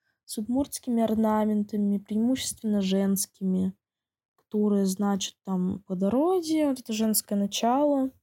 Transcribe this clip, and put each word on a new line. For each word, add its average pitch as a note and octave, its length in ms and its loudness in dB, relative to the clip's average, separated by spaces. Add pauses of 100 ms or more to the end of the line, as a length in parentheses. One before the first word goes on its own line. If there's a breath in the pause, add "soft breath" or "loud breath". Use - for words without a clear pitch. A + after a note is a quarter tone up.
(260)
с - 120 -14
удмуртскими A#3+ 640 -2
орнаментами, G#3+ 960 2
преимущественно G#3+ 840 -2
женскими, F#3+ 920 0 (640)
которые G#3 480 0
значат G3 500 -2 (100)
там F#3+ 420 -2
плодородие, D4+ 840 0
вот B3+ 100 -4
это A3+ 140 -8
женское G#3+ 420 0
начало. C4 760 0 (100)